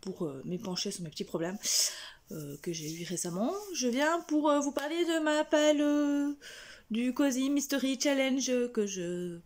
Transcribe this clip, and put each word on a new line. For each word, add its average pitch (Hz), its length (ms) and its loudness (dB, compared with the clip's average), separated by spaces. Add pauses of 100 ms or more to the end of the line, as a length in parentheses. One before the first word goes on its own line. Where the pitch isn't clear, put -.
pour, 185 240 -6
euh, 135 220 -6
m'épancher 180 440 -4
sur 185 140 -8
mes 156 60 -8
petits - 140 -8
problèmes, 175 340 -4 (720)
euh, 147 320 -10
que 175 100 -4
j'ai 156 180 -6
eu 170 140 -6
récemment. 180 480 -2 (220)
Je 247 140 0
viens 302 320 2
pour, 302 280 2
euh, 294 120 6
vous 277 120 -2
parler 302 320 0
de 330 180 2
ma 302 220 2
pelle, 302 380 6
euh, 294 500 2 (580)
du 240 220 0
Cozy 269 380 2
Mystery 269 500 0
Challenge 269 500 2 (220)
que 220 140 2
je 175 600 -4